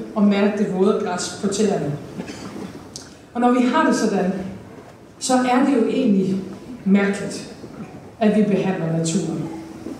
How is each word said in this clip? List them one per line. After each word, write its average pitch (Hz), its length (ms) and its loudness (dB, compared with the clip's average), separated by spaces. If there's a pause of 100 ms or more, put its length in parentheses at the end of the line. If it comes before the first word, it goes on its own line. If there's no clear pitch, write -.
(160)
og 208 80 2
mærke 202 340 4
det 180 200 0
våde 202 260 4
græs - 380 -6
på 214 60 0
tæerne. 160 440 0 (1400)
Og 240 80 -2
når 247 100 6
vi 254 140 4
har - 220 4
det 247 80 4
sådan, 196 360 2 (880)
så - 140 0
er 254 320 4
det 277 160 4
jo 220 80 2
egentlig 208 460 2 (500)
mærkeligt, 196 720 0 (640)
at 214 180 4
vi 214 60 6
behandler 170 540 0
naturen 165 520 -2 (500)